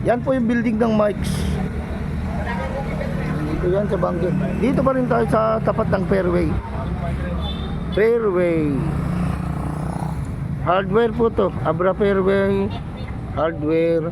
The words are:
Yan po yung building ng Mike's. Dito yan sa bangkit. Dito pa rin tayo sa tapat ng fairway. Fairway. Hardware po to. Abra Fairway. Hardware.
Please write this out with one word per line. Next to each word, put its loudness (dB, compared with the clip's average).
Yan 2
po 2
yung 2
building 2
ng 2
Mike's. 2
Dito 0
yan 2
sa 0
bangkit. 0
Dito 2
pa 4
rin 2
tayo 2
sa 2
tapat 0
ng 2
fairway. 2
Fairway. 2
Hardware 2
po 2
to. 2
Abra 0
Fairway. 2
Hardware. 0